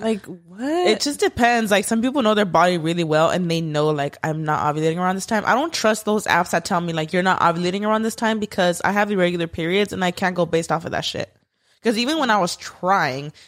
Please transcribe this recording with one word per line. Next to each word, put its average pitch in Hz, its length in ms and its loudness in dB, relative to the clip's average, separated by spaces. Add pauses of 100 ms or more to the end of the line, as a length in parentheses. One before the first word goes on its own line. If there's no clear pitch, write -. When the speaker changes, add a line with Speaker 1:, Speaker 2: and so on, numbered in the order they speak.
Speaker 1:
Like, 220 240 -2
what? 175 340 -18
Speaker 2:
It 339 400 2
just 285 200 -4
depends. 233 500 2
Like, 190 160 4
some 226 160 0
people 262 200 0
know 214 120 4
their 208 100 2
body 175 340 4
really 165 260 -2
well, 156 260 4
and 180 180 0
they 165 140 0
know, 151 280 0
like, 143 340 -2
"I'm 156 200 -2
not 151 300 0
ovulating 160 240 0
around 185 160 0
this 190 100 -6
time." 214 220 -2
I 202 80 2
don't 302 180 0
trust - 320 0
those 208 220 -2
apps 175 240 2
that 170 140 0
tell 180 160 -2
me, 170 120 -2
like, 160 200 -4
"You're 180 100 2
not 185 180 2
ovulating 180 460 0
around 220 160 2
this 220 140 -4
time," 220 240 0
because 180 440 0
I 185 60 0
have 208 220 0
irregular 175 340 0
periods, 180 460 -2
and 185 120 -4
I 180 60 0
can't 180 240 -2
go 175 120 0
based 165 260 -2
off 165 120 -2
of - 60 -8
that - 140 -4
shit. - 280 -8 (500)
'Cause 220 160 0
even 269 200 -2
when 262 120 0
I 208 80 2
was 175 180 0
trying, 156 760 -2 (140)